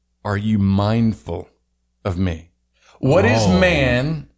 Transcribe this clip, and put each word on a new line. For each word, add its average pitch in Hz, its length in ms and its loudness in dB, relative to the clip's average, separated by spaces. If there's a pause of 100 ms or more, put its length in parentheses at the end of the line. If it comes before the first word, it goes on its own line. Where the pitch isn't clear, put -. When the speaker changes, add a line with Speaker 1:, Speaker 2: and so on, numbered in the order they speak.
(240)
Speaker 1:
are 104 120 -2
you 107 220 0
mindful 101 880 -2 (560)
of 92 140 -4
me? 87 320 -4 (500)
What 165 240 2
is - 200 0
Speaker 2:
Oh. 185 160 2
Speaker 1:
man 147 760 0